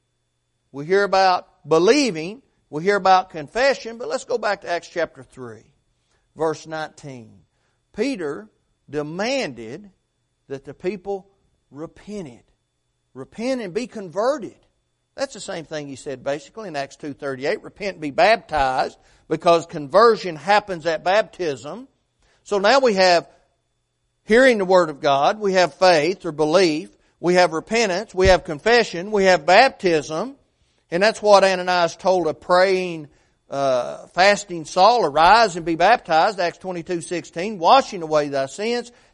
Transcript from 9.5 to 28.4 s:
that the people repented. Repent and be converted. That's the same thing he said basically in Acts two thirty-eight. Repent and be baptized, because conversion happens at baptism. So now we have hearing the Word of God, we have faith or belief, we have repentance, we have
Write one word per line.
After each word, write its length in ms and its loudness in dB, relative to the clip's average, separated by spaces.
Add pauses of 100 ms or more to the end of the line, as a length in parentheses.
that 160 -12
the 100 -18
people 560 -10 (400)
repented. 720 -16 (720)
Repent 460 -8
and 140 -10
be 120 -6
converted. 680 -6 (580)
That's 200 -10
the 60 -16
same 260 -12
thing 200 -10
he 100 -14
said 280 -12
basically 440 -8
in 80 -12
Acts 200 -10
two 160 -12
thirty-eight. 500 -6
Repent 340 -12
and 40 -20
be 100 -8
baptized, 840 0 (320)
because 380 2
conversion 680 0
happens 500 -2
at 180 -4
baptism. 840 -4 (560)
So 140 -2
now 200 4
we 160 2
have 340 4 (960)
hearing 320 4
the 80 -2
Word 240 4
of 140 -10
God, 380 2
we 140 -2
have 200 2
faith 500 2
or 80 -8
belief, 560 0 (320)
we 140 0
have 180 4
repentance, 640 -4
we 140 2
have 160 4